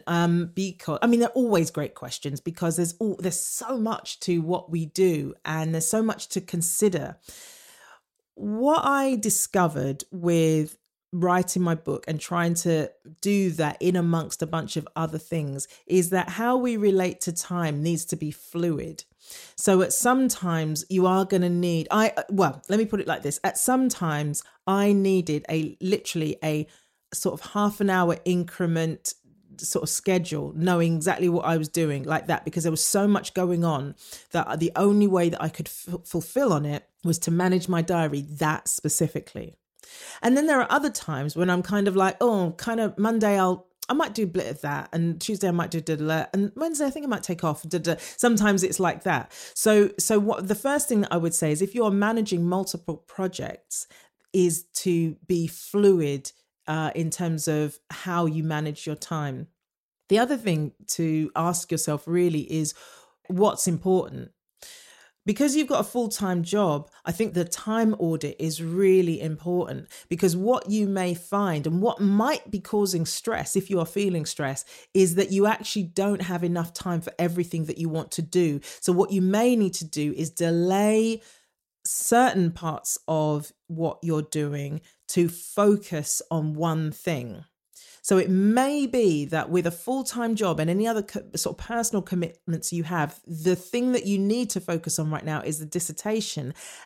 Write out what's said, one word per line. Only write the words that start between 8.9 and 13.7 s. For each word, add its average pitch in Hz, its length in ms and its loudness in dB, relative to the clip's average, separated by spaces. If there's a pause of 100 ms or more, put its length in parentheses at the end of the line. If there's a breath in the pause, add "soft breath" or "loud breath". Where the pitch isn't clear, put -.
discovered 156 920 0
with 160 680 2 (340)
writing 180 500 2
my 170 140 2
book 151 340 -6
and 156 100 -2
trying 170 340 0
to 165 380 0 (300)
do 196 280 2
that 156 300 -2